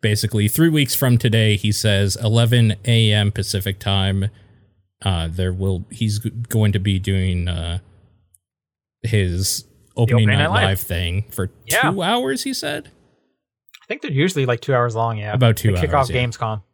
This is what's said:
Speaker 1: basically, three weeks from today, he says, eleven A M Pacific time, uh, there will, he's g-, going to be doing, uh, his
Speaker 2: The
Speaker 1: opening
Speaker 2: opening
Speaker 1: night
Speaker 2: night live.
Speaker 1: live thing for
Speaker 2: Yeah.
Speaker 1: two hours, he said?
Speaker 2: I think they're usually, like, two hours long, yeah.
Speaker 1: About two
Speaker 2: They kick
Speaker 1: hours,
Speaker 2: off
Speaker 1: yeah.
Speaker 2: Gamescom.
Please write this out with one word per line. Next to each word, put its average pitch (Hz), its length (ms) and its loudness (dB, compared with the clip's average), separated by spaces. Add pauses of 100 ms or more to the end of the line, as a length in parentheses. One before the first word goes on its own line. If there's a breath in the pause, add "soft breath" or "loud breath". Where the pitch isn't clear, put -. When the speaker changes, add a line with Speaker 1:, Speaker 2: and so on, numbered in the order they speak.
Speaker 1:
basically, 107 480 0
three 160 200 2
weeks 151 260 0
from 123 240 2
today, 107 380 2
he 104 160 -2
says, 101 440 0
eleven 117 580 2 (100)
A 113 280 4
M 104 200 2
Pacific 98 460 -4
time, 98 520 0 (720 soft breath)
uh, 85 280 -2
there 92 220 -2
will, 95 380 -4
he's 107 280 -2
g-, 110 120 -6
going 110 420 0
to 98 60 0
be 95 200 0
doing, 92 500 -2
uh, 85 300 -6 (1200)
his 98 600 -2 (340)
Speaker 2:
The 120 60 2
Speaker 1:
opening 113 220 4
Speaker 2:
opening 104 140 2
Speaker 1:
night - 60 2
Speaker 2:
night 160 60 0
live. 233 180 2
Speaker 1:
live 95 120 0
thing 90 500 -4
for 95 200 -4 (160)
Speaker 2:
Yeah. 240 240 2
Speaker 1:
two 190 120 -4
hours, 254 420 -2
he 269 100 -6
said? - 360 -8 (920)
Speaker 2:
I - 40 -20
think 262 160 -10
they're 294 100 -8
usually, 143 340 0
like, 120 140 0
two 139 140 -2
hours 120 200 0
long, 113 240 -2
yeah. 104 140 -8
Speaker 1:
About 117 240 4
two 110 160 0
Speaker 2:
They 90 80 0
kick - 140 0
Speaker 1:
hours, 135 160 2
Speaker 2:
off - 40 -4
Speaker 1:
yeah. 123 100 0
Speaker 2:
Gamescom. 110 380 -6 (120)